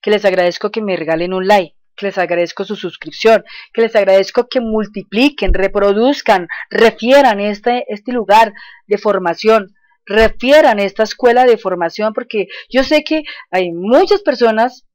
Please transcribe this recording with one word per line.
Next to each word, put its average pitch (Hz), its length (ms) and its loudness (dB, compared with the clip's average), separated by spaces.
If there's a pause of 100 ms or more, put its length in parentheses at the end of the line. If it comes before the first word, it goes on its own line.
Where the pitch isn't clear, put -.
que 214 100 -2
les 208 140 -2
agradezco 185 460 -2
que 220 100 -6
me 190 160 -4
regalen 165 360 -4
un 185 140 -4
like, 196 280 0 (200)
que 202 120 -8
les 196 100 -6
agradezco 175 480 -4
su 208 100 -8
suscripción, 196 720 -2 (260)
que 226 100 -4
les 226 140 -2
agradezco 196 540 2
que 262 100 -2
multipliquen, 214 960 -2
reproduzcan, 202 960 0 (200)
refieran 226 680 2
este, 208 480 -4
este 214 240 -10
lugar 220 420 2 (340)
de 208 100 -2
formación, 196 760 -2 (320)
refieran 226 760 2
esta 202 240 -2
escuela 247 420 2
de 233 120 4
formación, 185 560 -4
porque 220 340 -6 (220)
yo 262 140 0
sé 302 220 0
que 311 180 -4 (280)
hay 180 200 -2
muchas 254 500 2
personas 240 720 0